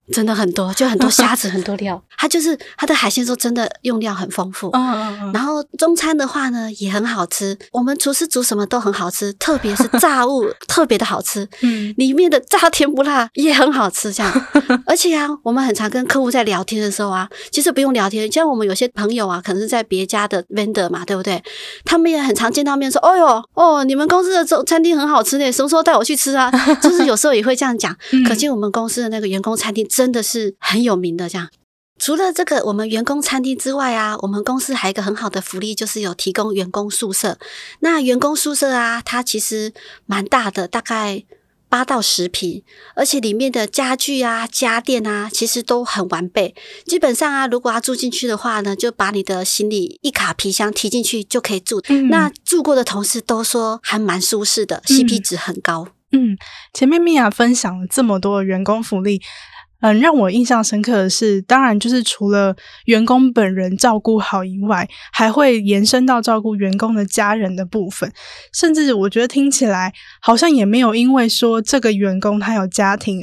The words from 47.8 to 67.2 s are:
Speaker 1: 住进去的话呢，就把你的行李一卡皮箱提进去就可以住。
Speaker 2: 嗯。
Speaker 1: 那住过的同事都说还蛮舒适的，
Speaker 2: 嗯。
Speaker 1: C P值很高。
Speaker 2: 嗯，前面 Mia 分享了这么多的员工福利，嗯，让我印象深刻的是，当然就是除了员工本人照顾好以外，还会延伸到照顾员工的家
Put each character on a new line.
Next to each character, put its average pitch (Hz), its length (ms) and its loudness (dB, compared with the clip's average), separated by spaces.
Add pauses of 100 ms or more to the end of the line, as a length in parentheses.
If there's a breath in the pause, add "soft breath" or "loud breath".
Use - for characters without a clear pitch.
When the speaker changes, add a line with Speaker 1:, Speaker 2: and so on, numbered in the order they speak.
Speaker 1:
住 254 120 -2
进 247 160 -4
去 233 160 -6
的 226 120 -2
话 220 240 -4
呢， 196 120 -2
就 196 160 -2
把 202 220 -2
你 202 100 -2
的 185 220 -4
行 202 260 -2
李 202 320 -4
一 285 80 -2
卡 - 240 -2
皮 - 160 -4
箱 208 220 -2
提 208 180 -4
进 240 140 0
去 220 200 -4
就 240 180 -4
可 214 120 -4
以 196 60 -2
住。 208 300 -4
Speaker 2:
嗯。 277 180 4
Speaker 1:
那 311 240 4 (140)
住 339 180 2
过 294 100 2
的 254 120 4
同 202 180 -6
事 226 160 -2
都 226 240 -2
说 226 400 -2
还 214 160 -2
蛮 185 220 -2
舒 208 240 -2
适 208 200 0
的， - 220 -6
Speaker 2:
嗯。 269 80 6
Speaker 1:
C 262 80 6
P 214 160 2
值 196 160 -4
很 - 240 -8
高。 170 280 -2 (260)
Speaker 2:
嗯， 240 240 2 (360 loud breath)
前 262 140 2
面 330 140 4
Mia 311 280 4
分 240 240 2
享 185 240 -2
了 185 100 -6
这 - 140 -2
么 220 160 2
多 202 200 0
的 196 80 0
员 185 180 -2
工 214 180 0
福 202 200 -4
利， 196 180 0 (600 loud breath)
嗯， 214 180 4
让 311 160 6
我 202 160 4
印 240 120 2
象 233 200 2
深 214 180 0
刻 233 120 0
的 190 160 2
是， 202 320 2
当 254 200 4
然 233 160 4
就 214 120 0
是 247 120 2
除 202 300 -2
了 196 240 2 (300 loud breath)
员 226 200 4
工 254 260 6
本 208 220 2
人 185 240 -2
照 220 220 4
顾 220 180 2
好 190 280 -2
以 190 200 -8
外， 196 220 0 (240 loud breath)
还 220 180 2
会 247 320 4
延 202 240 2
伸 254 200 4
到 254 160 2
照 220 200 0
顾 220 140 -2
员 196 220 0
工 226 180 0
的 208 100 0
家 208 300 0